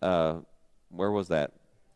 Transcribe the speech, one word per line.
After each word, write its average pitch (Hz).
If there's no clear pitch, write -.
uh, 82
where 92
was 98
that? 78